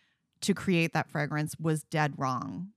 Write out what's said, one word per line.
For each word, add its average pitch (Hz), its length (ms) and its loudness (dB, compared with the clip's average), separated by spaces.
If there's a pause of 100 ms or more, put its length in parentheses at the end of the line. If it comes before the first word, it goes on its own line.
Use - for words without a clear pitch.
(420)
to 202 120 2
create 170 400 2
that 151 160 0
fragrance 151 500 -2
was 156 260 0
dead 151 320 0
wrong. 131 600 -4